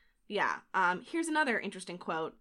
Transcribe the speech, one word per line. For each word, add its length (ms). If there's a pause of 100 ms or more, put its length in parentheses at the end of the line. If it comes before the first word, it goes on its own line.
(300)
Yeah. 300 (140)
Um, 280
here's 260
another 320
interesting 380
quote, 440